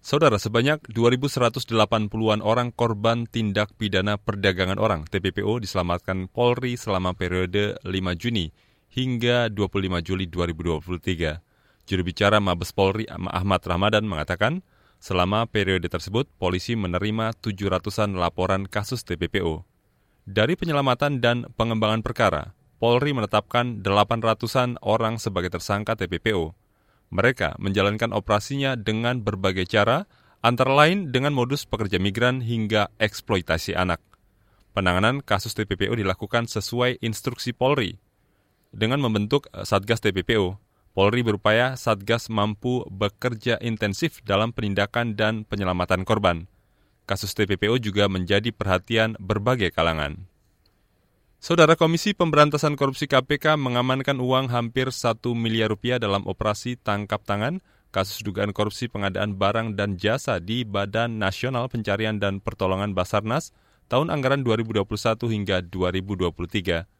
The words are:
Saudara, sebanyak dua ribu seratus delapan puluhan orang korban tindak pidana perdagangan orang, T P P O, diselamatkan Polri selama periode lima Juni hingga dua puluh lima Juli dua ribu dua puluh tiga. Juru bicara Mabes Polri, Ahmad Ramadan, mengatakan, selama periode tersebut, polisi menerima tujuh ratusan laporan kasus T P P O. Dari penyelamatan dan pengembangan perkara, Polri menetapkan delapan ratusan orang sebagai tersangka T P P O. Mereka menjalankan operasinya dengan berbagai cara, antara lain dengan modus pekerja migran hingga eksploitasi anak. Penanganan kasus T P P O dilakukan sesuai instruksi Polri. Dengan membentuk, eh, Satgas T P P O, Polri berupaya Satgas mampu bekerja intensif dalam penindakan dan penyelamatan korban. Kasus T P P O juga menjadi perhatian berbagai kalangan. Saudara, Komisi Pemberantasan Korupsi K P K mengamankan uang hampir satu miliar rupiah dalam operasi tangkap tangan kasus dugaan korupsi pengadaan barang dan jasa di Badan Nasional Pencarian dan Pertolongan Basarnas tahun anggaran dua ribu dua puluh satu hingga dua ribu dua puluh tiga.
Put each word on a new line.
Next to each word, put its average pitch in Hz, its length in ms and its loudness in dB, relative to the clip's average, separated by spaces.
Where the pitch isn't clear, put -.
Saudara, 139 400 4
sebanyak 120 480 2
dua 117 240 4
ribu 131 160 0
seratus 123 400 0
delapan 107 400 2
puluhan 110 320 0
orang 117 320 0
korban 113 560 0
tindak 104 480 -2
pidana 101 400 0
perdagangan 98 640 0
orang, 98 240 0
T 92 160 -4
P 95 160 -2
P 101 80 -4
O, 113 160 0
diselamatkan 92 720 -4
Polri 120 480 0
selama 92 320 0
periode 92 720 -2
lima 92 320 -2
Juni 101 320 -2
hingga 120 640 0
dua 101 160 0
puluh 95 240 -2
lima 87 80 0
Juli 95 240 -4
dua 85 240 -2
ribu 82 160 -6
dua 82 160 0
puluh 87 160 -8
tiga. 80 480 -4
Juru 90 240 0
bicara 101 320 4
Mabes 90 320 -2
Polri, 98 400 2
Ahmad 92 480 -2
Ramadan, 104 480 0
mengatakan, 98 560 -2
selama 95 480 0
periode 92 480 0
tersebut, 101 320 -2
polisi 90 320 -2
menerima 107 640 -2
tujuh 98 320 -4
ratusan 98 480 -2
laporan 90 480 0
kasus 104 400 -6
T 85 160 -6
P 87 80 -2
P 95 160 -2
O. 80 240 -4
Dari 110 320 0
penyelamatan 143 640 0
dan 120 320 2
pengembangan 113 480 0
perkara, 101 560 0
Polri 123 420 2
menetapkan 113 640 0
delapan 104 400 4
ratusan 120 640 0
orang 113 320 2
sebagai 92 320 -2
tersangka 101 480 -4
T 98 80 -4
P 82 160 -4
P 107 160 0
O. 82 160 -2
Mereka 101 420 0
menjalankan 101 560 0
operasinya 131 640 0
dengan 113 500 -2
berbagai 95 460 -2
cara, 113 340 4
antara 127 300 4
lain 165 340 4
dengan 131 240 0
modus 131 320 0
pekerja 104 320 -2
migran 113 480 0
hingga 110 560 0
eksploitasi 95 720 0
anak. 90 320 0
Penanganan 101 480 2
kasus 104 320 -2
T 110 80 -2
P 95 160 -6
P 98 80 0
O 110 80 0
dilakukan 107 480 -2
sesuai 123 560 -2
instruksi 120 560 -6
Polri. 131 400 0
Dengan 110 320 0
membentuk, 110 540 0
eh, 98 100 -10
Satgas 101 400 0
T 104 80 2
P 95 140 -2
P 117 100 4
O, 95 240 0
Polri 104 320 4
berupaya 113 560 2
Satgas 110 480 0
mampu 110 600 0
bekerja 107 760 -2
intensif 110 640 -2
dalam 107 260 2
penindakan 104 640 -2
dan 110 320 -2
penyelamatan 92 560 0
korban. 90 460 0
Kasus 98 240 -4
T 104 160 0
P 98 80 0
P 104 160 0
O 127 80 2
juga 101 320 2
menjadi 98 400 0
perhatian 107 640 0
berbagai 104 560 0
kalangan. 80 540 -2
Saudara, 156 320 6
Komisi 170 400 2
Pemberantasan 147 560 4
Korupsi 135 320 -2
K 135 160 4
P 147 160 -2
K 156 240 2
mengamankan 131 560 0
uang 127 320 0
hampir 120 400 -2
satu 120 480 -2
miliar 113 320 0
rupiah 120 320 -2
dalam 101 240 0
operasi 104 560 -4
tangkap 104 400 -4
tangan 117 400 -4
kasus 95 320 -2
dugaan 101 320 -2
korupsi 104 320 -2
pengadaan 101 480 -4
barang 104 400 0
dan 101 240 -2
jasa 107 400 0
di 113 240 -4
Badan 107 560 -2
Nasional 120 480 -2
Pencarian 107 480 -2
dan 98 240 -2
Pertolongan 95 560 -2
Basarnas 107 560 -2
tahun 143 160 2
anggaran 139 320 0
dua 117 160 2
ribu 113 160 -2
dua 101 160 0
puluh 107 80 -4
satu 113 320 0
hingga 101 320 0
dua 90 320 -2
ribu 95 240 -4
dua 87 160 0
puluh 87 160 -8
tiga. 87 400 -2